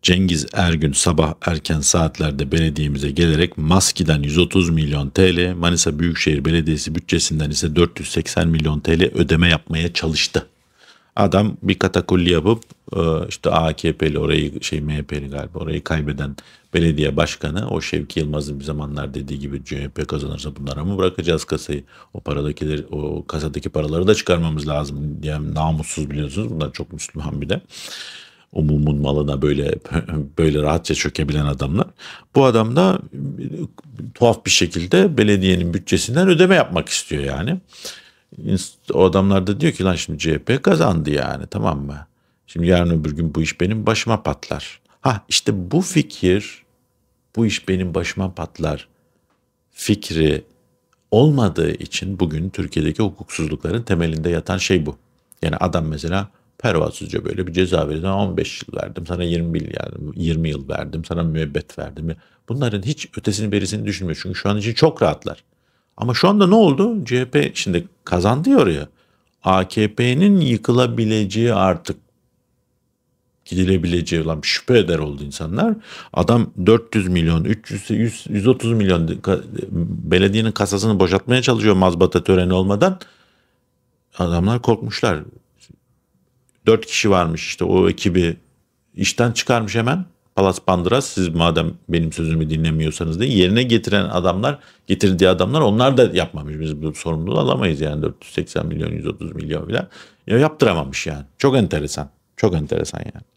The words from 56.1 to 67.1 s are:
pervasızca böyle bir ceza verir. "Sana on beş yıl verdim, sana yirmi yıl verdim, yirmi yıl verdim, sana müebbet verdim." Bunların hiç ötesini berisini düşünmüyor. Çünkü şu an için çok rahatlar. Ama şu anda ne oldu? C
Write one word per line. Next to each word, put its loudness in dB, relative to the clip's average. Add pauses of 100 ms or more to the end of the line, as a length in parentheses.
pervasızca -2
böyle -6
bir -10
ceza 2
verir. -4
"Sana -2
on -2
beş -6
yıl -10
verdim, -10
sana -4
yirmi -2
yıl -6
verdim, -10
yirmi 0
yıl -6
verdim, -8
sana -4
müebbet -4
verdim." -8 (320)
Bunların -2
hiç -6
ötesini -4
berisini -2
düşünmüyor. -6
Çünkü -8
şu -2
an 2
için -4
çok 4
rahatlar. -2 (520)
Ama -2
şu 4
anda 6
ne 6
oldu? 4
C 0